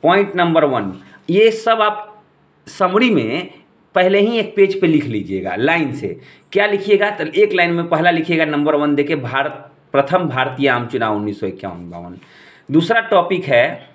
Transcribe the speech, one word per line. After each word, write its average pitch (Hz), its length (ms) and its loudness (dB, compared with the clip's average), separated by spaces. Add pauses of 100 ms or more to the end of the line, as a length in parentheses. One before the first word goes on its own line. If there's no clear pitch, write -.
Point 185 320 2
number 165 300 2
one, 110 280 -2 (360)
ये 208 220 6
सब 220 300 0
आप - 420 -4 (440)
summary 196 420 0
में 151 420 -2 (440)
पहले 185 240 4
ही 226 200 2
एक - 160 -6
page 196 260 2
पे 180 60 2
लिख 151 180 2
लीजिएगा 95 500 -6
line 143 380 0
से। - 260 -8 (320)
क्या 202 140 0
लिखिएगा? 202 440 0
तो 190 140 -6
एक 175 300 0
line 175 200 2
में 170 160 -2
पहला 170 220 2
लिखिएगा 165 340 0
number 147 300 0
one 147 200 0
देके, 147 200 0
भारत, 139 560 -6 (200)
प्रथम 160 380 0
भारतीय 131 380 -2
आम 123 200 0
चुनाव 113 280 -2
उन्नीस 104 240 -6
सौ 101 80 -6
इक्यावन 87 420 -12
बावन। 87 280 -16 (540)
दूसरा 165 300 2
topic 185 440 0
है 139 500 0